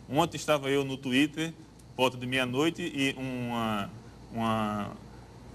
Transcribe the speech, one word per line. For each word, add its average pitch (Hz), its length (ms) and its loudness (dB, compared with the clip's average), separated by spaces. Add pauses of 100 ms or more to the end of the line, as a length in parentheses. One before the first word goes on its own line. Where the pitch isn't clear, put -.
Ontem 151 280 2
estava 147 340 0
eu 139 140 4
no 135 140 -4
Twitter, 147 560 2 (420)
volta 127 220 2
de 123 100 -6
meia-noite, 131 560 2
e 139 340 0
uma, 117 720 -2 (420)
uma, 107 600 0 (640)